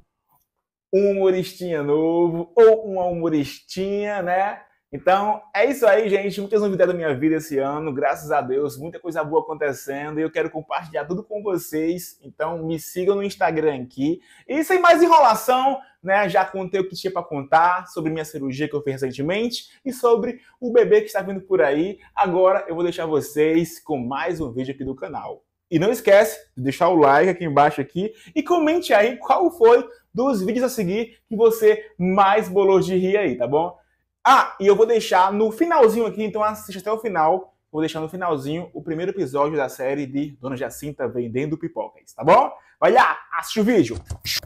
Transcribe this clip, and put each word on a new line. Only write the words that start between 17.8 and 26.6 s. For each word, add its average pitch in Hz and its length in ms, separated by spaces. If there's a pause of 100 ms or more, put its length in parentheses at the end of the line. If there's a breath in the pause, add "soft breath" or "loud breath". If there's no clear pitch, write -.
sobre 156 240
minha 156 140
cirurgia 143 440
que 147 60
eu 143 80
fiz 139 120
recentemente 147 760 (160 soft breath)
e 262 80
sobre 233 480 (200 loud breath)
o 247 120
bebê 214 300
que 208 40
está 196 160
vindo 190 180
por 185 220
aí. 156 380 (120)
Agora, 185 540
eu 170 80
vou 170 80
deixar 170 240
vocês 156 720
com - 180
mais 143 440
um 139 100
vídeo 127 240
aqui 139 80
do 135 140
canal. 135 480 (260)
E 165 80
não 196 140
esquece 214 640
de 127 80